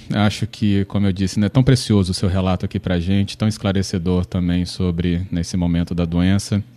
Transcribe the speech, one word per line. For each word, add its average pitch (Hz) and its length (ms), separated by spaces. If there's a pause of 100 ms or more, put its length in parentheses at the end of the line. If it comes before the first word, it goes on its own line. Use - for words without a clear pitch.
(140)
Acho 104 320
que, 98 400
como 101 220
eu 98 40
disse, 95 280
né, 104 100
tão 131 140
precioso 104 480
o - 20
seu 95 160
relato 92 340
aqui 98 160
pra 90 200
gente, 98 360
tão 107 120
esclarecedor 92 800
também 87 360
sobre, 87 680
nesse 87 260
momento 87 380
da 87 100
doença. 95 580 (140)